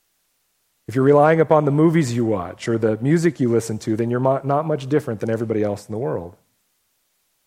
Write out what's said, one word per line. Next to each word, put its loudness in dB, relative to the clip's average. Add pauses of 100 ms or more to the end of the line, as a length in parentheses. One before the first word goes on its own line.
(880)
If -12
you're 2
relying 6
upon 4
the 2
movies 2
you 0
watch -4
or 0
the 0
music 0
you 0
listen -2
to, -4
then -2
you're -2
mo-, 0
not -2
much -6
different -4
than -4
everybody -2
else -6
in -12
the -8
world. -8 (1120)